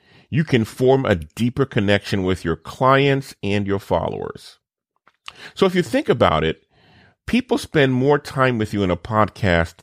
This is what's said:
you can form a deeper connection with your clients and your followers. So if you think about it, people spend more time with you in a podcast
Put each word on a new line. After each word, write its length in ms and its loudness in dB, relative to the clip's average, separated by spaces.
you 140 -2
can 200 0
form 420 0
a 100 2
deeper 500 -4
connection 580 0
with 220 -2
your 100 0
clients 840 0
and 240 -2
your 140 -2
followers. 800 -6
So 100 2
if 80 0
you 80 2
think 260 -2
about 360 2
it, 240 -4
people 320 -2
spend 380 0
more 240 2
time 400 -2
with 160 -4
you 80 0
in 80 0
a 40 2
podcast 880 0